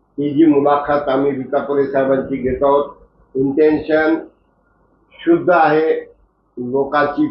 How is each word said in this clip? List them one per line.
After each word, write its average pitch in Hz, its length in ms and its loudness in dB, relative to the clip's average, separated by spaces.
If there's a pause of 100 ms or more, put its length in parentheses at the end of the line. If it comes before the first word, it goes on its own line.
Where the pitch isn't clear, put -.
(220)
ही 143 80 -2
जी 143 160 2
मुलाखत 143 640 2
आम्ही 139 220 0
रीता 131 260 -4
परे 139 260 -2
साहेबांची 135 520 -2
घेत 127 280 -4
आहोत, 143 220 2 (500)
इंटेन्शन 151 800 0 (1080)
शुद्ध 170 240 2
आहे. 156 640 2 (440)
लोकांची 139 720 -2